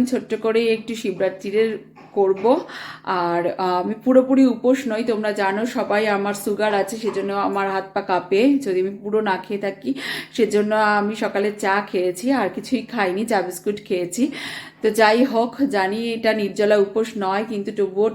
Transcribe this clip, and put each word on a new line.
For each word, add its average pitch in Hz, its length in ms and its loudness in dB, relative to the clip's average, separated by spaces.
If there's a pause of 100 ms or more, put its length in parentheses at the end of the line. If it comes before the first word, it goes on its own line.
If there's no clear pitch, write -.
(100)
ছোট্ট 226 200 -2 (140)
করে 226 160 2 (160)
একটু 226 160 -6 (100)
শিবরাত্রির 196 680 0 (460)
করব। 190 280 2 (760)
আর, 170 220 0 (220)
আহ, 180 180 2
আমি 208 120 -4 (100)
পুরোপুরি 262 400 6 (100)
উপোস - 240 2 (120)
নই, 220 200 -2
তোমরা 214 200 0 (120)
জানো 196 200 0 (140)
সবাই 208 260 0 (140)
আমার 202 180 -2 (100)
সুগার 208 280 0 (100)
আছে, 196 200 -8
সেজন্য 196 280 -2 (180)
আমার 196 260 -2
হাত 190 200 -4
পা 202 140 -2
কাঁপে 190 320 0 (240)
যদি 185 200 0
আমি 196 180 -4
পুরো 208 160 -2 (100)
না 190 160 0
খেয়ে 202 220 -6
থাকি, 196 240 -6 (460)
সেজন্য 208 360 2 (280)
আমি 208 140 -2 (100)
সকালে 208 240 0 (140)
চা 196 120 2 (160)
খেয়েছি, 180 360 -2 (140)
আর 190 160 0
কিছুই 233 260 -2 (100)
খাইনি, 202 380 0
চা 208 160 2
বিস্কুট 208 320 -4 (100)
খেয়েছি। 180 360 -2 (580)
তো 220 60 2 (100)
যাই 220 220 6 (120)
হোক, 233 200 0 (220)
জানি 196 260 0 (160)
এটা 226 140 0 (100)
নির্জলা 208 360 2 (100)
উপোস 220 220 -2 (160)
নয়, 196 280 -2
কিন্তু 202 260 -4
তবুও 196 360 0